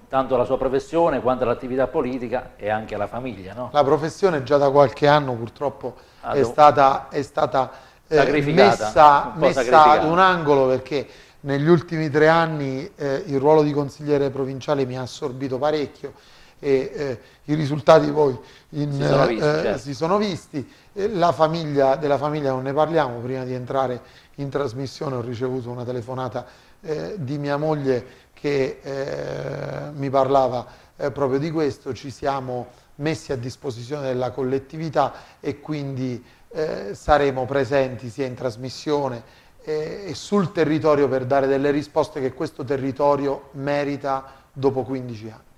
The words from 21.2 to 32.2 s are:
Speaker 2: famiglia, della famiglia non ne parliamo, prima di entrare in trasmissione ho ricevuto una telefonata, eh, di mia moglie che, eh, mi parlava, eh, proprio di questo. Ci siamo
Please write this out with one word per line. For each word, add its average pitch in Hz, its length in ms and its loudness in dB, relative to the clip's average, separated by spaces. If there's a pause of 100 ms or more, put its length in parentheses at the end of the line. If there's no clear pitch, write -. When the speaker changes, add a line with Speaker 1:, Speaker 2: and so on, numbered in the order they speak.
Speaker 2:
famiglia, 147 640 2
della 143 220 0
famiglia 147 320 -2
non 131 140 -2
ne 135 100 -4
parliamo, 147 460 0
prima 127 240 -6
di 127 100 -8
entrare 123 480 -4 (360)
in 143 120 -6
trasmissione 135 640 -6
ho 120 80 -4
ricevuto 123 480 -6
una 123 140 -10
telefonata, 123 600 -8 (380)
eh, 165 380 -8
di 143 180 -6
mia 143 200 -4
moglie 143 460 0 (300)
che, 143 480 -2
eh, 143 1120 -8
mi 139 160 -6
parlava, 131 560 2 (300)
eh, 147 160 -4
proprio 139 260 -2
di 156 140 -2
questo. 143 420 -4
Ci 139 160 -14
siamo 127 720 -6 (160)